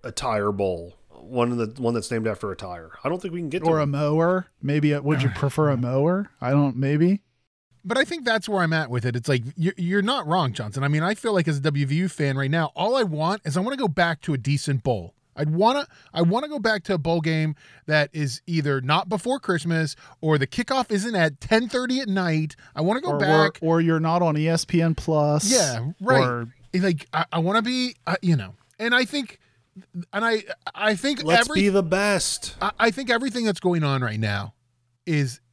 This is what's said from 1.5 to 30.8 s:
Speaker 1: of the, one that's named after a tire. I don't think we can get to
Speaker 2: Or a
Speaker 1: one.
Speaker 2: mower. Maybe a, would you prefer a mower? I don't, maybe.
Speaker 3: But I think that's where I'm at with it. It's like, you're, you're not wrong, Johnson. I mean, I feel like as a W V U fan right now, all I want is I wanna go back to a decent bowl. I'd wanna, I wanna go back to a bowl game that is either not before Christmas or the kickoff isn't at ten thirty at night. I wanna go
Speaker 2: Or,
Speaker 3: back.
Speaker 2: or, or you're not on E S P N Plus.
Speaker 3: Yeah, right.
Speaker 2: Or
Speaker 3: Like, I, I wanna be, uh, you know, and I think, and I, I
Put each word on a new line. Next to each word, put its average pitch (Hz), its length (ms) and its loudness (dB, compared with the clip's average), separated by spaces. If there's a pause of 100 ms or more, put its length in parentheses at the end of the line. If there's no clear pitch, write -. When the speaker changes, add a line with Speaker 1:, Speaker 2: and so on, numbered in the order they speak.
Speaker 1:
of 120 60 -2
the, 117 240 -4
one 117 140 0
that's 107 160 -4
named 113 160 -2
after 101 240 -4
a 92 40 -6
tire. 85 360 -14 (120)
I 135 60 -4
don't 180 100 -4
think 180 140 -10
we 175 60 -6
can 160 100 -6
get 165 140 -6
to 165 60 2
Speaker 2:
Or 160 100 2
a - 20 2
Speaker 1:
one. 143 100 0
Speaker 2:
mower. 160 540 0 (160)
Maybe 147 300 2
a, 143 100 -2
would 139 220 0
you 131 60 4
prefer 143 420 0
a 135 60 0
mower? 143 520 0 (100)
I 123 120 -2
don't, 139 260 2
maybe. 151 440 2 (640)
Speaker 3:
But 220 140 -2
I 269 60 4
think 330 220 -4
that's 226 220 0
where 196 140 0
I'm 165 120 2
at 151 180 -2
with 120 140 -2
it. 120 100 0
It's 120 120 -4
like, 131 140 2 (140)
you're, 170 200 0
you're 185 280 0
not 233 240 -2
wrong, 151 260 2
Johnson. 110 300 -6
I 143 40 0
mean, 151 140 2
I 190 140 0
feel 220 180 -2
like 175 140 2
as 151 100 0
a 135 40 -4
W 143 260 0
V 139 80 0
U 180 140 0
fan 139 280 -2
right 135 140 0
now, 160 240 0
all 208 200 0
I 262 80 2
want 170 400 -2
is 151 140 -2
I - 40 2
wanna 254 140 -2
go 262 120 -2
back 170 340 0
to 160 140 -2
a - 20 -2
decent 135 460 -2
bowl. 101 320 -4 (200)
I'd 151 140 -2
wanna, 233 380 2 (260)
I 165 80 0
wanna 196 260 2
go 196 120 -6
back 214 240 0
to 202 100 -2
a 180 60 0
bowl 165 220 0
game 156 340 0 (320)
that 151 260 2
is 147 320 -4
either 151 340 0
not 156 300 0
before 240 300 -2
Christmas 160 560 -2 (260)
or 156 160 4
the 139 100 2
kickoff 254 440 -2
isn't 214 240 -2
at 160 260 0
ten 226 260 2
thirty 254 340 -2
at 254 60 -6
night. 165 480 0 (200)
I - 60 -4
wanna 214 200 0
go 147 120 -2
Speaker 2:
Or, 143 60 0
Speaker 3:
back. 156 440 4
Speaker 2:
or, 165 140 4
or 165 40 4
you're 165 180 4
not 165 220 2
on 156 160 2
E 156 100 2
S 165 160 0
P - 160 2
N 165 140 2
Plus. 151 580 2
Speaker 3:
Yeah, 135 360 2 (120)
right. 233 240 4
Speaker 2:
Or 120 240 -2 (240)
Speaker 3:
Like, 180 420 0
I, 160 200 0
I 165 60 0
wanna 196 240 0
be, 247 320 -2 (100)
uh, 180 160 -2
you 170 140 4
know, 98 180 -4 (240)
and 233 160 -2
I 247 120 2
think, - 340 -6 (760)
and 208 100 -2
I, 220 220 0 (280)
I 214 220 0